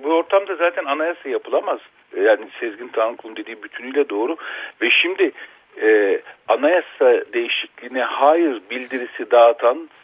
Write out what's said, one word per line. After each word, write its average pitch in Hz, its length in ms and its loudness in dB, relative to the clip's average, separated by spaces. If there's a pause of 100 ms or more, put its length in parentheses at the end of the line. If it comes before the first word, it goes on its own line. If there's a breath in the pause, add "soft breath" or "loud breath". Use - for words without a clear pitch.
bu 147 100 -4
ortamda 196 420 0
zaten 175 300 -2
anayasa 165 440 -4
yapılamaz. 127 500 -2 (360)
Yani 107 340 2 (100)
Sezgin 113 280 -10
Tanrıkul'un 113 480 -6
dediği 110 280 -14
bütünüyle 131 460 -6
doğru. 117 280 -4 (440 loud breath)
Ve 120 80 0 (120)
şimdi, 185 300 0 (500 loud breath)
e, 104 400 2 (260 loud breath)
anayasa 131 760 2 (100)
değişikliğine 123 680 -6
hayır 135 580 2 (100)
bildirisi 123 600 -8
dağıtan, 120 580 4 (140 soft breath)